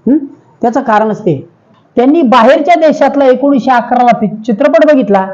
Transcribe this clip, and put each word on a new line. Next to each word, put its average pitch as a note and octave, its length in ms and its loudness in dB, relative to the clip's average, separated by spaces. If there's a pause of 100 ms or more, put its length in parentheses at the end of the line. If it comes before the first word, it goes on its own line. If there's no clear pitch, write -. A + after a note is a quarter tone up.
हं? C#4 100 2 (440)
त्याचं B3+ 200 -2
कारणच G#3+ 380 -2
ते, D#3 280 -4 (480)
त्यांनी C#4 260 2
बाहेरच्या C#4+ 580 2
देशातला C#4 440 0
एकोणीसशे C4 460 0
अकराला A#3+ 460 0
पिक-, G#3+ 300 -6
चित्रपट D4 460 2
बघितला G3 420 0